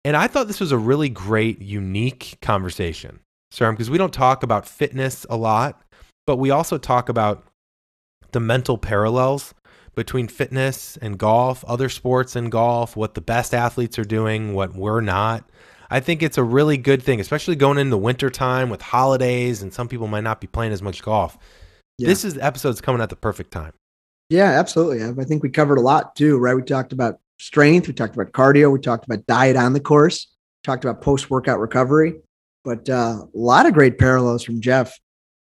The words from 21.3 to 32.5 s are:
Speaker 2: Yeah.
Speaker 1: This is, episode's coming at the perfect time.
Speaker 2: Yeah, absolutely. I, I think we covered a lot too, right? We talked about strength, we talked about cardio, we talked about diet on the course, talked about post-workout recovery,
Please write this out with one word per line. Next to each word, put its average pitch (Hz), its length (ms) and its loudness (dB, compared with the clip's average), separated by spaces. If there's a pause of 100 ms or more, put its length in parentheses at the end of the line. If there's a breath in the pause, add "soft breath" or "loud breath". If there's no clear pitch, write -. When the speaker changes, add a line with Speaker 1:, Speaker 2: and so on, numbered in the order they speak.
Speaker 2:
Yeah. 120 80 -4
Speaker 1:
This 196 180 0
is, 175 140 -6
episode's 131 420 -4
coming 123 200 -2
at 110 100 -4
the - 40 -16
perfect - 360 -8
time. 80 220 -12 (580)
Speaker 2:
Yeah, 185 200 6
absolutely. 156 520 0
I, 113 60 -6
I 131 160 -6
think 151 180 -2
we 135 60 -2
covered 143 280 2
a 123 40 4
lot 139 340 2
too, 147 240 4
right? 123 160 2
We 127 80 -2
talked 131 300 -4
about 123 260 -4 (200)
strength, 151 480 4
we 131 60 -6
talked 113 220 -6
about 107 160 -4
cardio, 143 400 6
we 135 80 2
talked 120 260 -4
about 110 220 -8
diet 127 280 4
on 127 180 2
the 143 60 0
course, 147 480 4 (360)
talked 131 200 -4
about 120 180 -6
post-workout 135 580 -2
recovery, 135 560 2 (480)